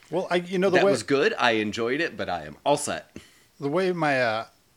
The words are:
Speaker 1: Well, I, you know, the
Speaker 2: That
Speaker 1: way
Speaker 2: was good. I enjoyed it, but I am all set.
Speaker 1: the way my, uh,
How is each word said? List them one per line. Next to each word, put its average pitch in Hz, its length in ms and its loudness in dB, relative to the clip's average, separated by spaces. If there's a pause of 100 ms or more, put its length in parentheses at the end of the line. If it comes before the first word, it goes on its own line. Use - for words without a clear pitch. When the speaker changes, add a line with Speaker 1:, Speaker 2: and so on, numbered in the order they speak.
(120)
Speaker 1:
Well, 175 180 -2
I, 175 60 0
you 180 240 -2
know, 190 100 4
the 175 100 4
Speaker 2:
That 175 80 4
Speaker 1:
way 202 40 6
Speaker 2:
was 117 120 0
good. 143 360 2
I 120 120 4
enjoyed 113 500 -2
it, 131 160 -6
but 95 100 -4
I 85 200 -6
am 73 180 -16
all 143 100 4
set. 87 400 -8 (460)
Speaker 1:
the 143 80 -4
way 180 240 0
my, 147 280 0
uh, 113 240 0 (320)